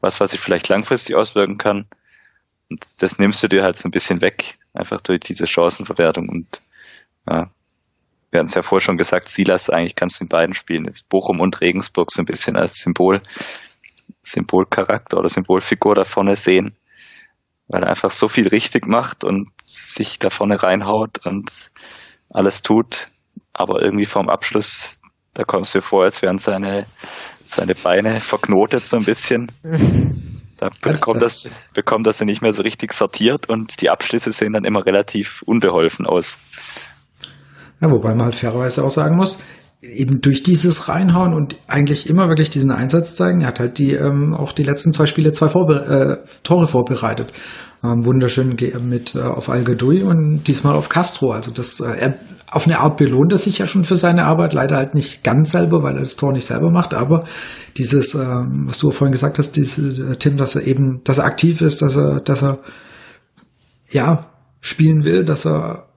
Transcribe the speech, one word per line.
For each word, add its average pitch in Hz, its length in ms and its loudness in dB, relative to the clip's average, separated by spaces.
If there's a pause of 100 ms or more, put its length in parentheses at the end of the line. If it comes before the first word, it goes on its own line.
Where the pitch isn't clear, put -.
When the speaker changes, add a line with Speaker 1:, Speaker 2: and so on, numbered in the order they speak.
Speaker 1:
was, 95 200 -2
was 98 120 2
sich - 80 -10
vielleicht 87 280 -2
langfristig 110 480 0
auswirken 101 420 0
kann. 104 280 -2 (840)
Und - 160 -14 (160)
das - 160 -2
nimmst 101 240 2
du 110 60 0
dir 98 140 4
halt 92 140 0
so - 120 -8
ein 87 40 -8
bisschen 90 280 -2
weg, - 380 -4 (160)
einfach - 260 -8
durch 90 200 -4
diese 87 260 -6
Chancenverwertung. 85 840 0
Und, - 340 -10 (680)
ja, 85 220 -4 (800)
wir 85 80 0
hatten 78 100 0
es - 60 -8
ja 87 80 2
vorher - 220 0
schon 95 120 0
gesagt, 90 320 -2
Silas 95 420 0
eigentlich 85 260 -2
kannst - 240 -2
du - 40 -6
in 80 40 -12
beiden 82 260 0
Spielen, 80 300 -6
jetzt - 240 -12
Bochum 95 320 0
und 92 200 0
Regensburg, 90 520 0
so - 100 -4
ein 78 40 -4
bisschen - 300 -4
als 85 220 -2
Symbol, 92 440 2 (1000)
Symbolcharakter - 960 -2
oder 90 100 0
Symbolfigur 95 680 0
da 95 100 2
vorne 98 320 0
sehen, 92 400 0 (920)
weil 90 140 -2
er 90 80 0
einfach - 200 -2
so - 180 0
viel 104 200 2
richtig - 380 0
macht 117 380 0
und 98 240 -2 (140)
sich - 560 -8
da 98 120 0
vorne 101 320 -2
reinhaut 104 640 -2
und 98 260 -6 (800)
alles 98 320 0
tut, - 460 0 (440)
aber - 300 -2
irgendwie 101 240 0
vorm 98 220 -2
Abschluss, - 720 -4 (340)
da 117 100 -6
kommst 98 300 -2
du 98 40 2
dir 92 40 0
vor, 95 220 2
als 101 180 0
wären 95 160 0
seine, 101 480 -4 (580)
seine 92 300 -2
Beine 104 460 0
verknotet 104 640 0
so - 120 -2
ein 110 80 0
bisschen. 117 460 -2 (120)
Speaker 2:
<laughs> - 640 0 (360)
Speaker 1:
Da 98 100 -2 (120)
Speaker 3:
Ganz 151 200 0
Speaker 1:
bekommt 113 160 0
Speaker 3:
klar. - 20 2
Speaker 1:
das, - 280 0 (240)
bekommt 113 360 -2
das 107 120 0
nicht 104 220 -2
mehr 113 100 2
so 104 100 -2
richtig 113 300 -4
sortiert - 560 0
und 110 320 -4
die 113 100 4
Abschlüsse 113 420 -2
sehen 107 220 -2
dann 104 100 0
immer 104 200 0
relativ 101 640 0
unbeholfen 90 580 2
aus. 90 320 0 (1400)
Speaker 3:
Ja, 160 120 4
wobei 110 160 2
man 117 160 2
halt 117 100 0
fairerweise 123 480 -2
auch 135 80 0
sagen 151 260 2
muss, 190 240 0 (400)
eben 131 400 -2
durch 139 220 2
dieses 170 460 2
Reinhauen 175 440 2
und 147 240 -2 (120)
eigentlich 143 420 0
immer 180 160 4
wirklich 156 240 2
diesen 135 220 2
Einsatz 156 420 0
zeigen, 180 280 2
er 135 40 0
hat 123 140 -4
halt 123 180 -4
die, 139 140 2
ähm, 143 440 0
auch 147 140 -4
die 147 140 -2
letzten 143 280 0
zwei 156 140 2
Spiele 156 240 2
zwei 156 180 2
Vorbe-, 143 800 2
äh, - 20 -20 (140)
Tore 170 240 4
vorbereitet. 117 680 -2 (520)
Ähm, 117 200 2
wunderschön 127 520 2
ge-, 120 240 -2
mit, 123 340 -4
äh, 131 60 -2
auf - 280 -4
Al 123 140 0
Gadoui 123 400 2
und 156 460 2
diesmal 143 260 2
auf 151 140 0
Castro. 170 420 0
Also 113 220 -6
das, 120 260 -2
äh, 117 180 -4
er, 131 220 -2 (320)
auf - 160 0
eine 160 140 2
Art 151 160 2
belohnt 139 340 4
er 196 80 4
sich - 200 -2
ja 190 80 -2
schon 180 180 2
für 185 100 0
seine 170 300 4
Arbeit, 160 300 2
leider 143 220 2
halt 139 180 -2
nicht - 280 -2
ganz 143 300 4
selber, 170 320 2
weil 135 120 -2
er 135 60 -4
das 135 140 -4
Tor 139 160 0
nicht 127 140 -4
selber 147 260 0
macht, 175 220 2
aber 156 300 2 (520)
dieses, 139 400 2
ähm, 131 500 -2
was 123 120 -6
du 151 120 2
vorhin 135 220 2
gesagt 139 260 0
hast, 147 140 0
diese, 135 640 -2
äh, - 20 -8
Tim, 143 200 2
dass 139 200 0
er - 100 -2
eben, 131 380 0
dass 135 140 2
er 143 80 2
aktiv 165 340 2
ist, 151 220 2
dass 135 120 2
er, 143 260 2
dass 139 220 0
er, 135 160 0 (1300)
ja, 143 360 2 (340)
spielen 156 440 2
will, 170 200 4
dass - 220 0
er - 400 -4 (100)